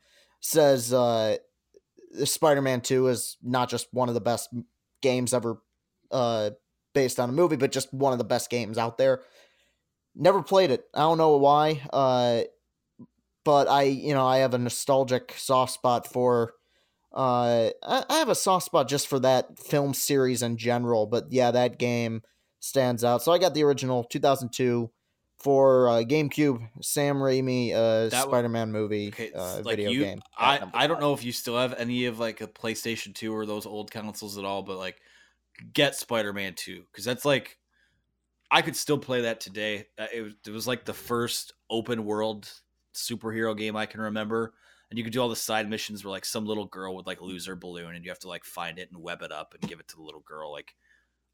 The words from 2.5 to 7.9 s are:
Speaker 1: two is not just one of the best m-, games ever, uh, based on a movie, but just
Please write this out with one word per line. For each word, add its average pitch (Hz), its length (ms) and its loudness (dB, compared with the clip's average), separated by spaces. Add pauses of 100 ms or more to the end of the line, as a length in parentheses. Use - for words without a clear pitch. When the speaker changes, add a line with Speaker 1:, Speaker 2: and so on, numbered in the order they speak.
Speaker 1:
two 131 260 2
is 120 340 -2
not 123 280 0
just 120 240 -6
one 123 160 0
of 120 60 -2
the 113 60 -2
best 113 320 -2
m-, 117 120 -10 (360)
games 127 320 0
ever, 113 280 -2 (500)
uh, 117 400 0 (420)
based 131 260 2
on 123 100 0
a 127 40 -4
movie, 156 220 4
but 135 160 0
just - 220 -4